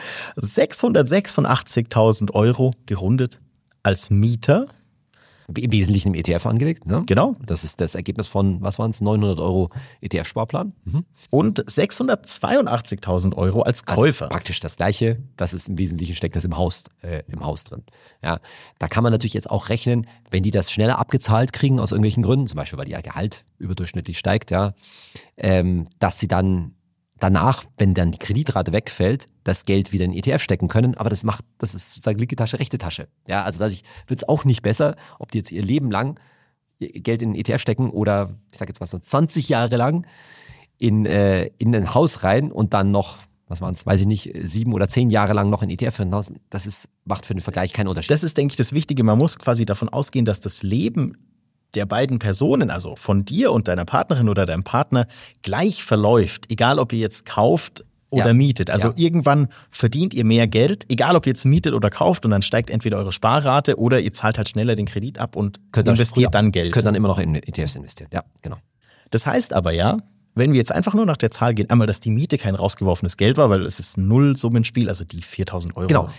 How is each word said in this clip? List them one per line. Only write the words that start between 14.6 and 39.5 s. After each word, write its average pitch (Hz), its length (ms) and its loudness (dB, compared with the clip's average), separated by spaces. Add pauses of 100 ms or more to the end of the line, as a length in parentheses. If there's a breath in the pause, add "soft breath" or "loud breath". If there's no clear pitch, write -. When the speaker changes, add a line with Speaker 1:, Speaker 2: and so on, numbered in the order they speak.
Speaker 2:
das - 160 -8
Gleiche, 113 420 0 (180)
das 90 160 -4
ist 90 160 -6
im 98 80 -6
Wesentlichen, 85 380 -4
steckt 82 220 -6
das 87 80 -2
im 85 120 -4
Haus, 90 280 -2 (180)
äh, 82 240 -10
im - 180 -12
Haus 76 200 -6
drin. - 180 -14 (400 soft breath)
Ja, 82 160 -4 (400 loud breath)
da - 80 -6
kann 110 160 0
man 117 80 2
natürlich 113 240 -2
jetzt 104 160 -6
auch 104 200 -4
rechnen, 117 360 -2 (240 soft breath)
wenn 92 140 0
die 101 80 0
das 98 180 0
schneller 107 300 0
abgezahlt 117 520 2
kriegen 131 280 2
aus 110 100 -2
irgendwelchen 107 320 2
Gründen, 131 240 2
zum 147 100 -8
Beispiel, - 220 -8
weil 139 100 -10
ihr - 140 -10
Gehalt - 420 -8 (140)
überdurchschnittlich 90 600 -8
steigt, 92 320 0
ja, 98 220 0 (640 loud breath)
ähm, 90 520 2 (100)
dass - 220 0
sie 101 80 -2
dann 92 480 0 (420)
danach, 95 460 2 (120)
wenn 98 160 4
dann 87 200 0
die - 60 -14
Kreditrate 101 540 -2
wegfällt, 107 540 -2 (180)
das - 220 -2
Geld 98 260 0
wieder 92 140 0
in 90 60 -2
den 87 60 -8
E 95 40 -4
T 131 80 -2
F 143 120 0
stecken 92 260 -2
können, 123 260 2
aber 110 160 -4
das 104 120 -4
macht, 104 220 -4 (140)
das - 160 -2
ist - 180 -4
sozusagen - 260 -4
linke 123 160 -4
Tasche, 117 240 -4
rechte 131 200 -6
Tasche. - 300 -10 (200)
Ja, 95 160 -2
also 87 140 -6
dadurch 98 240 -4 (240 loud breath)
wird's - 200 -4
auch 147 200 0
nicht 120 160 2
besser, 147 340 0 (220 loud breath)
ob - 120 -14
die - 60 -4
jetzt - 160 -6
ihr 98 100 -6
Leben 139 280 -2
lang 120 280 -4 (600 soft breath)
ihr - 240 -14
Geld 117 180 -2
in 113 140 -2
den - 40 -6
E - 40 -4
T 113 100 -4
F 127 80 0
stecken 123 300 -2
oder, 101 400 0 (200)
ich - 80 -18
sag - 100 -10
jetzt 87 120 -14
was, 92 220 -8
zwanzig 151 480 0